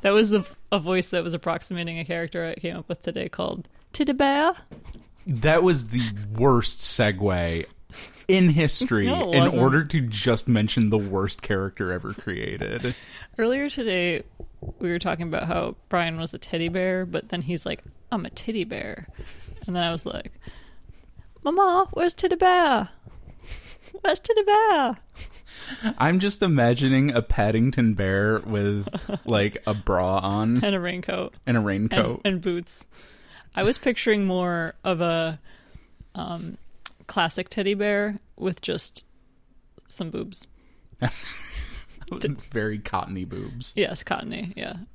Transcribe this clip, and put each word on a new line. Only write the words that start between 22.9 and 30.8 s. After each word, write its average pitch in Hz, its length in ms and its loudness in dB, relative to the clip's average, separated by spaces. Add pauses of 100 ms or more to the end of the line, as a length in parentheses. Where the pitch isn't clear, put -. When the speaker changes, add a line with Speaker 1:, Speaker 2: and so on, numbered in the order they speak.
Speaker 1:
Where's 381 180 2
teddy 440 220 2
bear?" 392 540 4 (1000)
Speaker 2:
I'm 165 220 4
just 202 220 0
imagining 135 680 4
a 120 120 2
Paddington 113 720 4
bear 98 460 2
with, 101 480 -2 (200)
Speaker 1:
<laughs> - 160 -6
Speaker 2:
like, 104 420 0
a 107 80 0
bra 95 440 2
on. 107 460 2
Speaker 1:
And 202 100 2
a 185 60 0